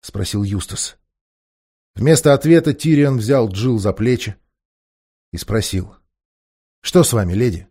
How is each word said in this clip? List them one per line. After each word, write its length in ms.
спросил 420
Юстас. 540
Вместо 380
ответа 400
Тирион 420
взял 320
Джил 300
за 160
плечи 420
и 60
спросил: 580
«Что 200
с 120
вами, 180
леди?» 380